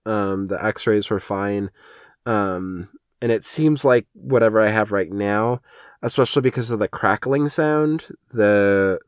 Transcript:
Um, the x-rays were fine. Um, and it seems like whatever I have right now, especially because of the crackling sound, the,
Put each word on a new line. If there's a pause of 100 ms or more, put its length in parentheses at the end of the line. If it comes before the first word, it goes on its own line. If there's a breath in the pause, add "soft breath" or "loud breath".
Um,
the
x-rays
were
fine. (540 soft breath)
Um, (320)
and
it
seems
like
whatever
I
have
right
now, (420 loud breath)
especially
because
of
the
crackling
sound, (240)
the,